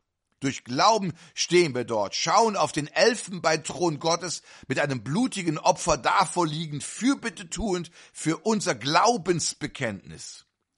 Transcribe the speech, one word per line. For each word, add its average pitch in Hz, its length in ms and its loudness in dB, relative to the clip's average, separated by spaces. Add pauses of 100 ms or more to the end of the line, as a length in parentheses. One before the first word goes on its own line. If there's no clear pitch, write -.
(400)
Durch 131 240 -4
Glauben 175 500 2 (180)
stehen 170 420 2
wir 123 100 -2
dort, 104 300 -2
schauen 202 420 4
auf 156 160 0
den 147 160 -4
Elfenbeinthron 165 1120 0
Gottes 170 420 -2 (240)
mit 135 120 -2
einem 135 240 -2
blutigen 170 540 -2
Opfer 160 400 2
davor 170 500 2
liegend, 151 380 -6
Fürbitte 233 640 -4
tuend 180 420 -4 (220)
für 160 240 -2
unser 202 380 0
Glaubensbekenntnis. 151 1700 -2 (340)